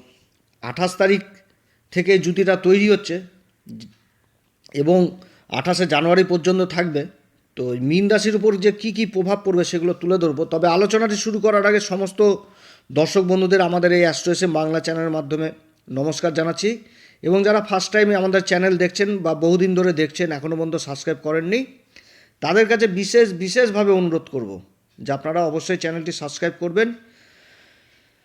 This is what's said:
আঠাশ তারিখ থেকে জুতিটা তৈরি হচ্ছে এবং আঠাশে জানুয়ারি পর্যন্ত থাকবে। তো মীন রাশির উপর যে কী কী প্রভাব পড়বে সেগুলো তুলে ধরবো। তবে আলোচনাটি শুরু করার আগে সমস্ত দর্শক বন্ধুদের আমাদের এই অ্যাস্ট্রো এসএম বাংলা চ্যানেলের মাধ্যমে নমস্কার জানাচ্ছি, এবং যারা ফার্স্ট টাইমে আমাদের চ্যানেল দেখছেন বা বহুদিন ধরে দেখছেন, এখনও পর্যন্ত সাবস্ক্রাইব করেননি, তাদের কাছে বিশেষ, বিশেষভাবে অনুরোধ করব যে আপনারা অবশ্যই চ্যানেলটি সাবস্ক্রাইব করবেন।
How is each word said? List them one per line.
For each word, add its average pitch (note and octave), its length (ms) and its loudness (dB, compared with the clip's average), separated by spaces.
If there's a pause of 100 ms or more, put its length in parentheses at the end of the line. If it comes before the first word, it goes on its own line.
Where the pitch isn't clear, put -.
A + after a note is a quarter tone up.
(640)
আঠাশ F3 340 -4
তারিখ G3 240 2 (680)
থেকে F#3 280 2
জুতিটা F3+ 380 0
তৈরি F#3+ 320 4
হচ্ছে F#3+ 320 0 (1500)
এবং E3 420 2 (320)
আঠাশে F3 380 -2
জানুয়ারি E3 380 4
পর্যন্ত F3+ 380 0
থাকবে। E3+ 440 -2 (500)
তো B2 240 -4
মীন E3+ 280 2
রাশির G#3+ 280 2
উপর G#3 200 2
যে G3 160 2
কী G#3+ 200 -8
কী A3 140 -2
প্রভাব F#3+ 380 -2
পড়বে F3+ 200 0
সেগুলো F3 280 -2
তুলে F3+ 260 -2
ধরবো। D#3+ 260 -2
তবে E3 240 0
আলোচনাটি G#3 480 2
শুরু G#3+ 240 -4
করার G#3 260 2
আগে G#3 140 2
সমস্ত G3 540 0 (580)
দর্শক D#3 300 2
বন্ধুদের F#3 380 2
আমাদের F3 320 2
এই F3 80 4
অ্যাস্ট্রো E3+ 320 0
এসএম F3 200 0
বাংলা D#3 280 -2
চ্যানেলের E3 300 -4
মাধ্যমে D#3 420 -4 (380)
নমস্কার D3+ 440 -4
জানাচ্ছি, E3+ 440 -2 (440)
এবং F#3+ 200 2
যারা G#3 180 4
ফার্স্ট G3+ 320 -4
টাইমে G#3 220 4
আমাদের F#3+ 260 2
চ্যানেল F#3 360 2
দেখছেন G3 420 0
বা E3 160 -2
বহুদিন F3 400 2
ধরে F3+ 180 2
দেখছেন, D#3 400 -2
এখনও D3+ 240 -6
পর্যন্ত E3 200 -4
সাবস্ক্রাইব D3 460 -6
করেননি, E3 420 -2 (760)
তাদের G3 260 2
কাছে A3+ 200 2
বিশেষ, G3+ 460 2
বিশেষভাবে G3+ 600 0
অনুরোধ E3+ 300 2 (100)
করব G2+ 280 -8 (380)
যে - 140 -8
আপনারা D#3+ 340 -2
অবশ্যই D#3+ 300 -4
চ্যানেলটি E3 360 -6
সাবস্ক্রাইব D#3 480 -6
করবেন। G#3 340 -2 (1300)